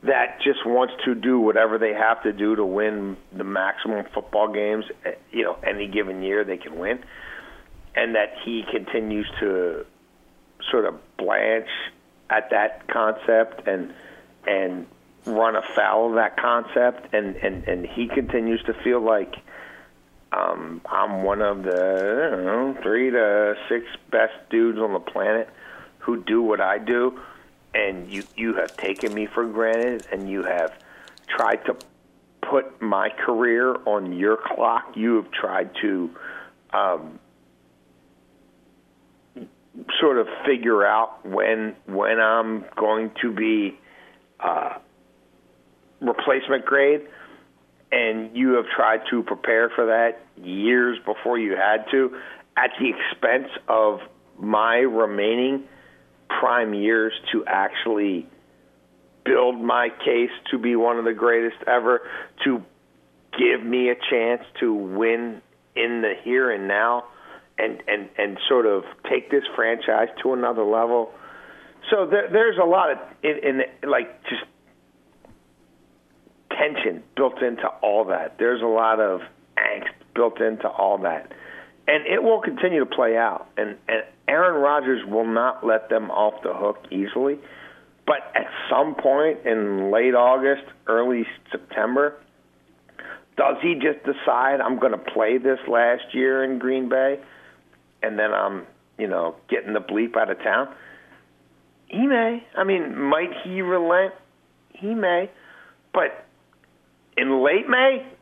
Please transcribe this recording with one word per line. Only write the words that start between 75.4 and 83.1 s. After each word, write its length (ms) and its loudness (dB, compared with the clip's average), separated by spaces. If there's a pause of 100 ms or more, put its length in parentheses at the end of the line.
tension 540 -2 (120)
built 260 0
into 260 -2 (140)
all 240 2
that. 320 -4
There's 240 0
a 60 -2
lot 320 2
of 220 2 (360)
angst 320 -2 (260)
built 260 2
into 260 0
all 320 2
that. 320 -4 (560)
And 180 2
it 160 0
will 200 4
continue 380 0
to 60 2
play 320 2